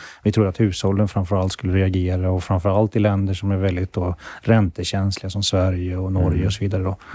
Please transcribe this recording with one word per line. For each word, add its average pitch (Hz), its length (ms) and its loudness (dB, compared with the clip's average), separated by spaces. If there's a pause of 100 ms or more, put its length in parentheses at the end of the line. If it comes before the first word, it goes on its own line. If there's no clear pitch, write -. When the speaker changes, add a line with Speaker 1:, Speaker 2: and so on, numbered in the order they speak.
(220)
Speaker 1:
vi 101 100 2
trodde 104 160 4
att 92 120 -6
hushållen 98 480 2
framförallt 95 440 0
skulle 92 200 -4
reagera, 92 580 0
och 92 140 0
framförallt 98 520 2
i - 20 2
länder 98 360 2
som 101 160 -4
är 98 60 2
väldigt 92 360 -2
då 87 220 -2 (280)
räntekänsliga 98 880 0
som 101 120 -4
Sverige 90 540 0
och 92 160 -2
Norge 90 240 2
Speaker 2:
Mm. 90 100 2
Speaker 1:
och 101 60 0
så - 80 -6
vidare 98 220 -2
då. 92 140 -4 (180)